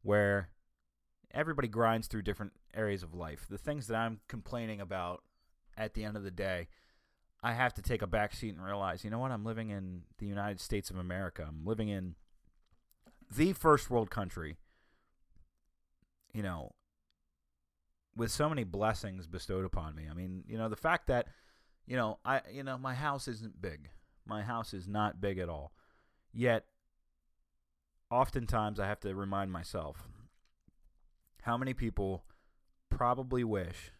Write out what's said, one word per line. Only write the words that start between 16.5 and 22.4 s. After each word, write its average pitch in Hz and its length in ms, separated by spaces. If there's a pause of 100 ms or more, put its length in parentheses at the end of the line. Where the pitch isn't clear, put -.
with 113 160
so 151 180
many 147 140
blessings 98 640
bestowed 92 380
upon 78 300
me. 78 160
I 78 40
mean, 92 320
you 110 100
know, 113 120
the 107 80
fact 160 320
that, 123 180 (600)
you 127 100
know, 110 280
I, 131 180 (100)